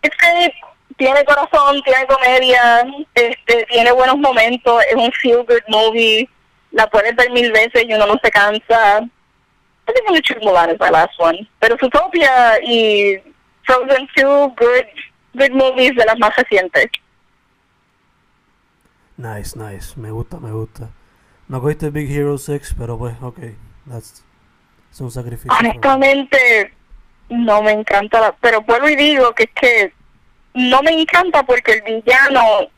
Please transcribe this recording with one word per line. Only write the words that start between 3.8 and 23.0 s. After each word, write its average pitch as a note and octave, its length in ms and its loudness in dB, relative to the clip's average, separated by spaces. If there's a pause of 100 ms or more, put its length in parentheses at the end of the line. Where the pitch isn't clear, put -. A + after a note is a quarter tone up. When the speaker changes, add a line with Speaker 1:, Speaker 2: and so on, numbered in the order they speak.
Speaker 1:
buenos B3+ 280 2
momentos, A#3+ 720 0
es A3+ 60 0
un A#3+ 160 0
feel-good A#3+ 560 0
movie. A3 640 0 (420)
La A3 180 0
puedes A3 280 0
ver B3 160 2
mil A#3+ 180 0
veces A3+ 380 0
y A3 40 -4
uno G#3+ 140 2
no G#3+ 160 0
se A3+ 80 2
cansa. G#3+ 720 2 (880)
I - 40 -4
think B4 160 0
I'm F#4 60 2
gonna D#4+ 60 2
choose A#3 240 -6
Mulan F3 260 2
as E3 100 -4
my F#3 100 0
last E3 260 0
one. E3+ 320 -2 (120)
Pero A#3 180 2
Zootopia C4 840 2
y G#3 600 0 (400)
Frozen C4 540 0
two, C#4 320 2 (100)
good, B3 280 2 (480)
good C4+ 180 0
movies C4 420 0
de A#3 100 2
las A3 140 0
más G#3+ 160 0
recientes. F#3 520 -2 (2250)
Speaker 2:
Nice, G#2+ 400 -14
nice. G#2 400 -16
Me A2 140 -16
gusta, A2+ 280 -12
me A#2 120 -16
gusta. A2 380 -14 (580)
No C3 140 -10
cogiste D3+ 300 -6
Big D3 200 -8
Hero C#3+ 260 -4
six, C#3+ 400 -8
pero A#2 220 -10
pues, A#2+ 240 -10